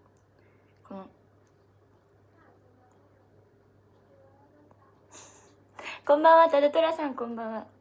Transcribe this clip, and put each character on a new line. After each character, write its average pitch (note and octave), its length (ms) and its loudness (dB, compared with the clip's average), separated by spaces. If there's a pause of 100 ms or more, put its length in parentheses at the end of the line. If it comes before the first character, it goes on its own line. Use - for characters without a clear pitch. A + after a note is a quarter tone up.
(880)
こ G3+ 60 -18
の。 F#3+ 120 -16 (4000)
こ C#4+ 120 2
ん D#4 60 0
ば D#4+ 120 6
ん E4 40 8
は、 E4 100 6
タ C#4+ 120 0
ル D4 120 2
ト D#4+ 80 0
ラ E4 120 0
さ D#4+ 140 -6
ん、 C4 80 -8
こ A#3+ 120 -12
ん A#3 100 -12
ば A3+ 100 -10
ん A3 60 -12
は。 G#3+ 140 -12 (140)